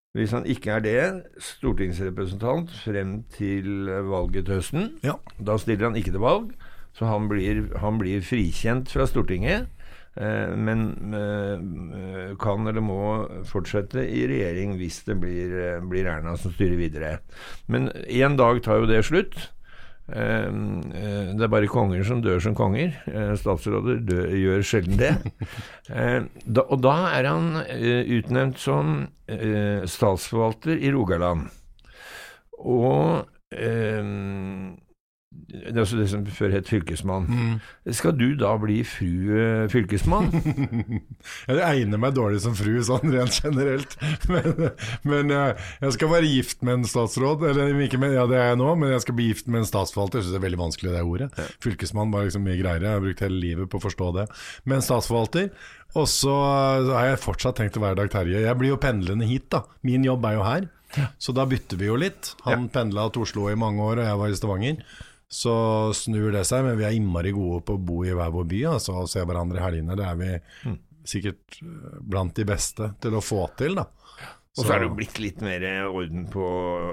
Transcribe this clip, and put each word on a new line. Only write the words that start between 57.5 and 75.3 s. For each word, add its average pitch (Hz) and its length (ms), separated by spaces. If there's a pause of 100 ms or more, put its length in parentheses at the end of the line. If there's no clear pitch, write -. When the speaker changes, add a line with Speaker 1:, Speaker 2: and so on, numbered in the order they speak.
Speaker 2:
tenkt 104 160
å 107 80
være 95 160
Dag 104 100
Terje. 95 320
Jeg 123 160
blir 135 140
jo - 80
pendlende 107 480
hit, 127 240
da. 123 80 (240)
Min 127 200
jobb 123 220
er 107 80
jo 101 80
her. 156 240 (300)
Speaker 1:
Ja. 139 180
Speaker 2:
Så - 200
da 135 120
bytter 113 320
vi 101 80
jo 113 140
litt. - 320 (100)
Han 123 240
Speaker 1:
Ja. - 120
Speaker 2:
pendlet 107 340
til 117 100
Oslo 101 240
i 104 80
mange 107 240
år, 110 220
og 110 80
jeg 101 100
var 104 140
i 90 80
Stavanger. 110 400 (500)
Så - 200 (440)
snur 107 380
det 101 100
seg, 127 220
men 120 100
vi 107 80
er 107 80
innmari 98 400
gode 87 320
på 101 140
å - 20
bo 87 240
i 92 80
hver 87 220
vår 87 160
by, 95 80 (160)
altså, 95 260
og 90 80
se 95 160
hverandre 87 320
i 90 80
helgene. 85 320
Det 101 80
er 87 140
vi 92 140 (360)
Speaker 1:
Mm. 85 100 (300)
Speaker 2:
sikkert, - 540
eh, 165 380
blant 95 360
de 110 80
beste 104 460 (100)
til 113 160
å 104 80
få 95 320
til, 156 180
da. - 120 (720)
Speaker 1:
Og 120 80
så 127 80
er 123 60
det 113 80
jo 113 40
Speaker 2:
Så 104 60
Speaker 1:
blitt 107 200
litt 104 220